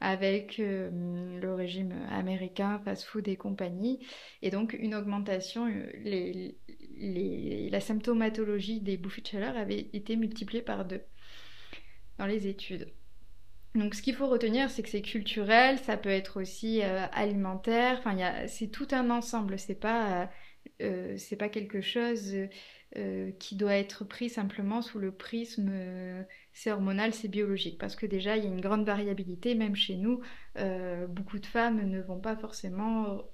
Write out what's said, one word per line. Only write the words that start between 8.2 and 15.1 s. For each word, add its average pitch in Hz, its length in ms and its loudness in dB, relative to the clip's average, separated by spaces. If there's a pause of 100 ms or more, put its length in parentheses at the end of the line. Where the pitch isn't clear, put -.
des 196 160 0
bouffées 190 260 -6
de - 60 -8
chaleur 214 280 -2
avait 202 360 -2
été 208 240 -2
multipliée 220 460 0
par 202 220 -2
deux 185 180 -4 (1160)
dans 196 80 0
les 202 220 2
études. 196 400 -6 (880)
Donc, 208 180 4
ce - 80 -6
qu'il 254 140 2
faut 277 100 2
retenir, 240 440 4
c'est 226 120 -4
que - 60 -4
c'est 202 140 -2
culturel, 226 760 6